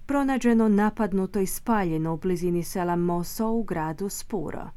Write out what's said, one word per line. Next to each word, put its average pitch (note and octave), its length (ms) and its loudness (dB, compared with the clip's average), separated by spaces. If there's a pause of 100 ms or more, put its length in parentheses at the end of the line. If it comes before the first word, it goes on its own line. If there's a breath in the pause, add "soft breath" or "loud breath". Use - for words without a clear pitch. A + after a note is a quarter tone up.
pronađeno A#3+ 640 4
napadnuto G3+ 640 2
i G3 120 2
spaljeno E3 680 0
u E3 40 -2
blizini F3 460 0
sela F3 320 -2
Moso F3 540 0
u A3+ 140 0
gradu D#3+ 460 -4
Spuro. - 680 -6